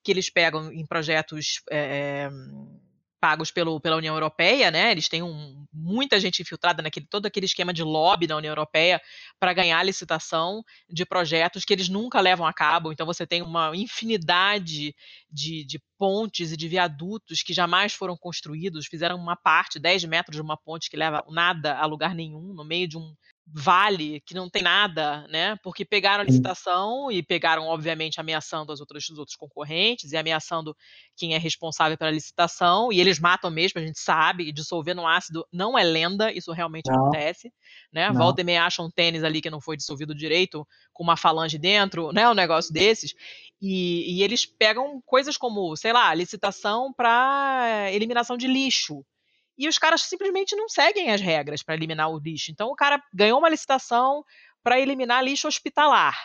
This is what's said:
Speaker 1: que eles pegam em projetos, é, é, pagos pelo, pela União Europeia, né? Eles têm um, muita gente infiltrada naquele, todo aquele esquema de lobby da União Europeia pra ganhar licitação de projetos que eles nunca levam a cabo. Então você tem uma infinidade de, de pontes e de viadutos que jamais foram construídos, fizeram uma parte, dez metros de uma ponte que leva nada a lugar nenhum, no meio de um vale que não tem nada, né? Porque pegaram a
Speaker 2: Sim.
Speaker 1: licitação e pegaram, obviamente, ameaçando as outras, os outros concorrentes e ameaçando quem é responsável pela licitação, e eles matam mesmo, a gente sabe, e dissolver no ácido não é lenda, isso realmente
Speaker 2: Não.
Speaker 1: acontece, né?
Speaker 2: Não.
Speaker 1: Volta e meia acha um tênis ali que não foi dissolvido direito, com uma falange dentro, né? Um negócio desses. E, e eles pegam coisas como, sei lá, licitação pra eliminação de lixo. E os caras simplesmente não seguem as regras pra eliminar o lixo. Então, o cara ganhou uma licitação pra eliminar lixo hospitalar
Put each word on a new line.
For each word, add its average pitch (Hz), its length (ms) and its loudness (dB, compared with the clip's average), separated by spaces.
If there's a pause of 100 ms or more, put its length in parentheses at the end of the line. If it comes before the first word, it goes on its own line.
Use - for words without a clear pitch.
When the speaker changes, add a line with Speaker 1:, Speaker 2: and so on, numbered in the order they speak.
Speaker 1:
que - 60 0
eles 185 180 0
pegam 156 440 2
em 160 160 -10
projetos, 156 840 -2
é, 151 80 -2
é, 143 520 -4 (880)
pagos 160 300 0
pelo, 165 320 -2
pela 160 160 0
União 160 160 -4
Europeia, 170 560 4
né? 175 220 4
Eles 160 180 -2
têm 165 140 -4
um, 147 500 -12
muita 202 460 0
gente 185 200 0
infiltrada 165 440 -2
naquele, 156 240 -8
todo 208 180 -4
aquele 202 220 -4
esquema 180 260 -2
de 165 100 -4
lobby 160 440 2
da 156 100 -4
União 151 140 -6
Europeia 160 500 2 (380)
pra 180 140 2
ganhar 170 280 2
licitação 175 800 -4 (260)
de 170 160 -6
projetos 170 640 0
que - 80 0
eles 185 160 0
nunca 214 320 0
levam 185 240 4
a 156 80 0
cabo. 160 380 0
Então 156 160 -6
você 170 180 -6
tem 175 160 -2
uma 165 340 -2
infinidade 180 1160 0 (380)
de, 156 340 -8
de 139 160 -12 (160)
pontes 196 540 -2
e 165 60 -8
de 165 100 -6
viadutos 170 720 -4
que - 120 -8
jamais 180 380 2
foram 180 240 -6
construídos, 156 680 -10
fizeram 170 320 -4
uma 175 180 -6
parte, 170 440 0
dez 170 260 2
metros 165 300 -2
de 156 60 -6
uma 156 140 -6
ponte 160 320 -10
que - 80 -16
leva 151 320 -2
nada 160 480 -2
a 151 120 0
lugar 156 260 -4
nenhum, 165 400 -12
no 160 100 -16
meio 170 240 -4
de 156 120 -12
um 160 160 -16 (340)
vale 156 760 2
que - 80 -16
não 180 160 -8
tem 196 120 -2
nada, 165 680 0
né? 170 340 -2
Porque 185 220 -10
pegaram 202 360 2
a 202 40 -2
Speaker 2:
Sim. 131 60 2
Speaker 1:
licitação 185 800 0
e 185 140 -2
pegaram, 165 440 0
obviamente, 160 520 -4
ameaçando 156 540 -6
as 143 80 -12
outras, 147 260 -14
os 160 100 -16
outros 147 200 -14
concorrentes 156 760 -2
e 156 60 -2
ameaçando 160 580 -4 (400)
quem 165 180 -4
é 160 40 2
responsável 160 600 0
pela 160 140 0
licitação, 175 800 2
e 185 80 4
eles 180 200 6
matam 175 300 2
mesmo, 165 300 -2
a 160 60 -4
gente 160 140 -10
sabe, 175 440 2
e 151 80 -6
dissolver 160 420 -6
no 175 140 -4
ácido 165 420 -2
não 208 280 -2
é 208 80 6
lenda, 175 480 2
isso 175 180 -8
realmente 160 400 -4
Speaker 2:
Não. 131 80 4
Speaker 1:
acontece, 151 500 0 (400)
né? 165 200 0
Speaker 2:
Não. 127 80 2
Speaker 1:
Volta 170 240 4
e - 20 -2
meia 170 220 4
acha 180 180 -2
um 165 80 -8
tênis 165 320 0
ali 156 160 0
que 156 100 -6
não 156 120 -8
foi 156 160 -8
dissolvido 147 360 -8
direito, 156 540 0 (240)
com - 100 -16
uma 170 140 2
falange 160 420 2
dentro, 180 540 2
né? 214 180 6
Um 233 40 6
negócio 165 400 2
desses. 185 400 4 (480)
E, 180 560 -2
e 196 60 2
eles 220 220 0
pegam 247 600 0
coisas 277 320 2
como, 202 400 -4
sei 226 160 0
lá, 226 200 6
licitação 208 800 -4
pra 247 1040 2
eliminação 233 420 0
de 247 100 -4
lixo. 262 600 0 (540)
E 277 80 -2
os 320 120 0
caras 320 240 4
simplesmente 392 520 -4
não 440 140 -4
seguem 349 400 2
as 202 100 2
regras 151 440 -2
pra 160 100 -6
eliminar 160 380 -2
o 160 80 -6
lixo. 156 320 -8
Então, 208 160 -4
o 277 80 -6
cara 285 260 2 (100)
ganhou 214 280 6
uma 330 100 6
licitação 269 760 2 (400)
pra 247 160 4
eliminar 262 440 2
lixo 269 240 -2
hospitalar 262 760 4